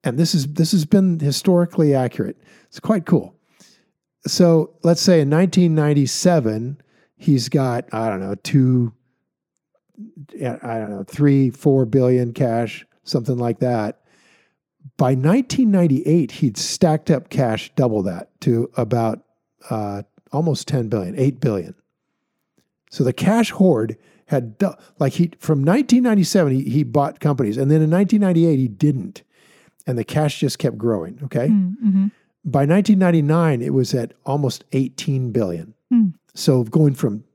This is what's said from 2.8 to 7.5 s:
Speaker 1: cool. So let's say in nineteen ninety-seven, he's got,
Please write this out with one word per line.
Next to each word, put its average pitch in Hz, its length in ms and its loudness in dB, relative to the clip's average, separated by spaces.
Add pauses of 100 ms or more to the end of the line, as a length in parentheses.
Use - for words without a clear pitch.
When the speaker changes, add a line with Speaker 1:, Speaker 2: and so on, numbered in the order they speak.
Speaker 1:
cool. - 300 0 (920)
So 165 580 2
let's 170 180 0
say 170 200 4
in 139 80 0
nineteen 170 440 2
ninety-seven, 143 1080 0 (340)
he's 131 340 0
got, 127 440 -2